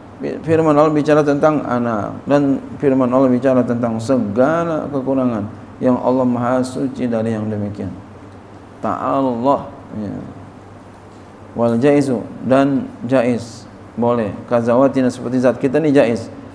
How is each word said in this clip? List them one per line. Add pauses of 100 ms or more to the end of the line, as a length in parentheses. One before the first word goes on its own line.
(200)
Firman
Allah
bicara
tentang
anak, (160)
dan (160)
firman
Allah
bicara
tentang
segala
kekurangan (320)
yang
Allah
Maha
Suci
dari
yang
demikian. (960)
Ta'ala, (320)
ya. (1400)
Wal
jaizu, (240)
dan (240)
jaiz, (320)
boleh. (160)
Kazawatina,
seperti
zat
kita
ni
jaiz. (280)